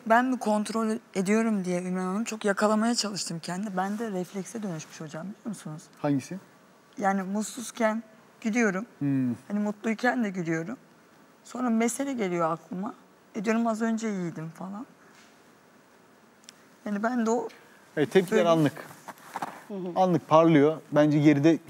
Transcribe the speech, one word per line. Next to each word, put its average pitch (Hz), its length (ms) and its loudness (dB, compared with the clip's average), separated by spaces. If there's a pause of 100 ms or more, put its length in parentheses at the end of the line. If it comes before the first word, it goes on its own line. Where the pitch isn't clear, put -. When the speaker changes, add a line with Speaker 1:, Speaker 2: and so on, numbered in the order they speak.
Speaker 1:
ben 226 200 4
mi 254 140 -2
kontrol 214 500 0 (260)
ediyorum 208 500 0
diye 180 180 -2
Ümran 185 220 -4
Hanım 190 180 -2
çok 220 220 -8
yakalamaya 214 500 2
çalıştım 185 480 -6
kendimi. 190 340 -6
Ben 202 220 -2
de 226 120 -6
reflekse 185 520 -8
dönüşmüş 165 380 -10
hocam, 160 260 -12
biliyor - 180 -14
musunuz? 160 380 -10 (180)
Speaker 2:
Hangisi? 143 360 -2 (600)
Speaker 1:
Yani 196 260 0
mutsuzken 214 800 -4 (380)
gülüyorum. 220 440 0 (140)
Speaker 2:
Hmm. 135 340 0 (140)
Speaker 1:
Hani 208 120 -4
mutluyken 226 640 -2
de 208 60 -2
gülüyorum. 170 480 -4 (680)
Sonra 240 260 -4
mesele 233 440 0
geliyor 175 380 -2
aklıma. 185 420 -8 (420)
E 196 100 -6
diyorum, 226 220 0
"Az 220 140 -2
önce 226 300 -2
iyiydim." 170 380 -6
falan. 196 360 -12 (2000)
Yani 208 180 -4
ben 233 220 0
de 220 60 2
o 240 160 0 (500)
Speaker 2:
Evet, 143 140 2
tepkiler 185 260 4
Speaker 1:
böyle 170 120 4
Speaker 2:
anlık. 160 240 4 (920)
Speaker 3:
Hı 214 60 -12
hı. 202 40 -8 (180)
Speaker 2:
Anlık 185 320 4
parlıyor. 156 500 8 (140)
Bence 147 280 4
geride 151 400 6 (100)